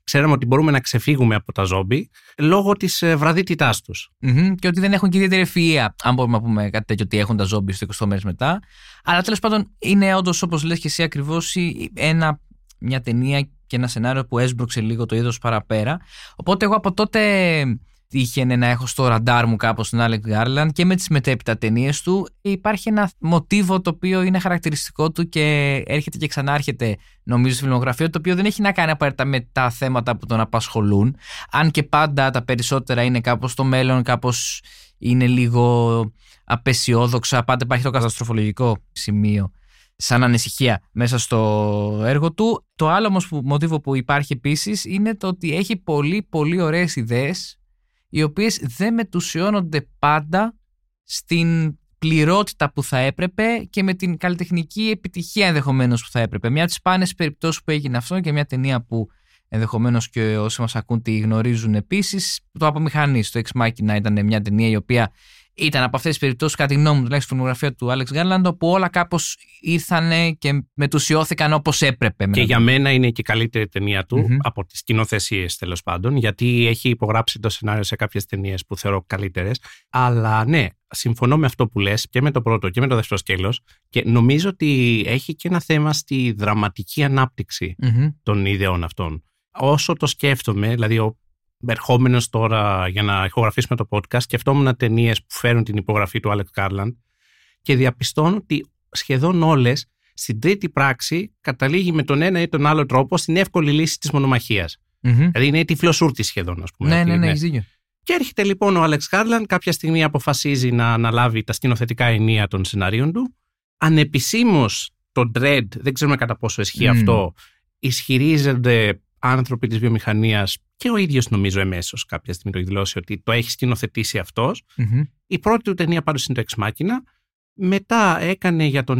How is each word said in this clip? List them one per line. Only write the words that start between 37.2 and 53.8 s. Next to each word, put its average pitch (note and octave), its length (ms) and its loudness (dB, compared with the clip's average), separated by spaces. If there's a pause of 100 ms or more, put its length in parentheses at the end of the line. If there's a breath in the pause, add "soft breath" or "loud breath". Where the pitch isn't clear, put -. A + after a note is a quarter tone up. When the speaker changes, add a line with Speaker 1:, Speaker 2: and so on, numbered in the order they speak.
Speaker 2:
πάντα B2+ 220 0
υπάρχει B2+ 180 0
το C#3 80 -2
καταστροφολογικό A2+ 840 -2 (140)
σημείο G#2 600 0 (440 soft breath)
σαν B2 280 0
ανησυχία A#2+ 580 0 (100)
μέσα A#2+ 260 -2
στο G#2+ 880 0
έργο D3 280 0
του. A3 320 0 (100)
Το D#3 140 0
άλλο G3+ 180 2
όμως F#3+ 200 0
που, D3 160 -6
μοτίβο D3 360 0
που C#3 160 -4
υπάρχει C#3+ 380 -2
επίσης D3 520 -4
είναι G#3 300 -2
το G3+ 120 -6
ότι F3 280 -4
έχει G3 200 -2
πολύ, E3 540 -2
πολύ E3 320 0
ωραίες E3 340 0
ιδέες, B2+ 640 -4 (520)
οι D3+ 140 0
οποίες G3 360 0 (180)
δεν A3 160 0
μετουσιώνονται F3+ 920 -2 (120)
πάντα D#3 560 0 (480)
στην E3 760 -2 (200)
πληρότητα D#3+ 760 0
που C#3+ 120 -4
θα C#3 140 -4
έπρεπε F3+ 460 -2 (260)
και G3 140 -2